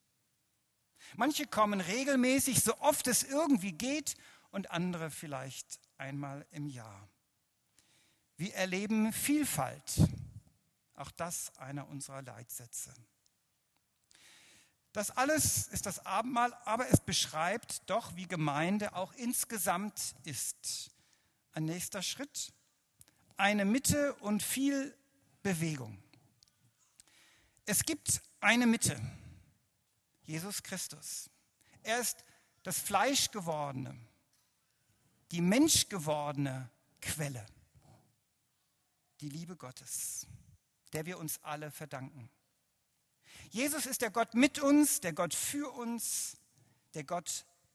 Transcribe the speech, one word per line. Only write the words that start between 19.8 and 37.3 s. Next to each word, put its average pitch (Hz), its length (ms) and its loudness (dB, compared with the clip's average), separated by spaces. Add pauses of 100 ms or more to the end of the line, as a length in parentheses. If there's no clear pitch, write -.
ist. - 640 -8 (600)
Ein 156 100 -2
nächster 175 380 -4
Schritt, - 520 -6 (840)
eine 202 260 6
Mitte 196 520 4
und 208 280 0
viel 277 500 2 (500)
Bewegung. 156 600 -2 (1600)
Es - 200 2
gibt - 360 -2 (200)
eine 233 260 6
Mitte, 196 320 4 (1200)
Jesus 165 380 -6
Christus. - 680 -8 (540)
Er 226 160 0
ist - 260 -4 (380)
das 180 140 -4
Fleischgewordene, 160 1200 2 (1300)
die 170 100 0
menschgewordene 147 1300 2 (300)
Quelle, 139 460 -6 (1800)